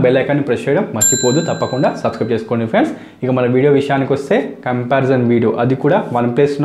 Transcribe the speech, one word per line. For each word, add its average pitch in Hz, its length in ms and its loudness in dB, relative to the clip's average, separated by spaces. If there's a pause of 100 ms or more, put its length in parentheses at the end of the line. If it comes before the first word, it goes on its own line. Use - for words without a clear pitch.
bell 131 160 4
ఐకాన్ని 143 260 -2
press 117 180 -2
చేయడం 160 200 0 (100)
మర్చిపోవద్దు, 127 540 2
తప్పకుండా 127 400 -2 (120)
subscribe 117 320 -2
చేసుకోండి 113 380 -4
Friends. 262 220 0 (280)
ఇక 127 160 -2
మన 123 80 0 (100)
video 143 240 4
విషయానికి 135 360 0
వస్తే - 220 0 (280)
comparison 127 680 0
video, 113 180 2 (120)
అది 131 200 0
కూడా 175 160 2 (200)
OnePlus 143 440 2